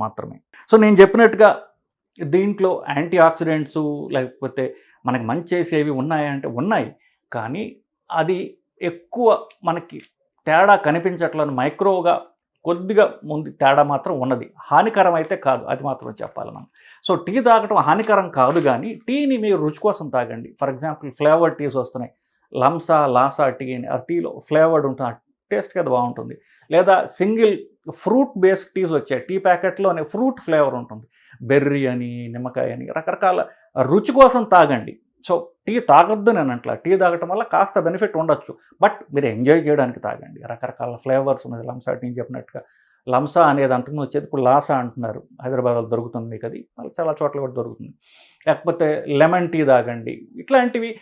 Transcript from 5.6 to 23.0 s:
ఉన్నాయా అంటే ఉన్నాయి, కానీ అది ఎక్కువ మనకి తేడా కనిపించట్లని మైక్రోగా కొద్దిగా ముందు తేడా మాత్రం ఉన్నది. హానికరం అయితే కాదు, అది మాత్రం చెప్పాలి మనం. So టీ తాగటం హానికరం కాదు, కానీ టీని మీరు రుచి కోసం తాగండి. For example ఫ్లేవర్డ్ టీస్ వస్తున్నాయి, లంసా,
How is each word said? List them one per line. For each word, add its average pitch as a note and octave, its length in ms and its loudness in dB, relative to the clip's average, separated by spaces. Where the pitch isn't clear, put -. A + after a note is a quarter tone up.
ఉన్నాయా D3+ 360 -4
అంటే C#3 140 -8
ఉన్నాయి, F3+ 280 -2
కానీ B2 280 -8
అది F3+ 180 -2
ఎక్కువ A3 480 0
మనకి E3 320 -6
తేడా F#3+ 280 6
కనిపించట్లని D#3 720 -2
మైక్రోగా F3 560 0
కొద్దిగా F#3 360 2
ముందు D3+ 200 -6
తేడా C#3+ 300 6
మాత్రం C#3+ 240 -4
ఉన్నది. B2+ 220 -4
హానికరం F#3 500 2
అయితే D#3+ 260 -4
కాదు, B2+ 180 0
అది C3+ 160 -6
మాత్రం B2+ 340 -10
చెప్పాలి - 340 -12
మనం. G2+ 100 -20
So F#3 60 2
టీ F#3+ 80 -4
తాగటం A3 400 4
హానికరం G3+ 400 2
కాదు, C#3+ 300 4
కానీ C3 220 -2
టీని C4+ 380 0
మీరు G3+ 200 2
రుచి D3+ 220 -4
కోసం G3 300 -2
తాగండి. A#2 320 -6
For C#3 140 -2
example D3 460 -10
ఫ్లేవర్డ్ D#3 400 4
టీస్ C3+ 220 -6
వస్తున్నాయి, B2 300 -10
లంసా, D#3 380 2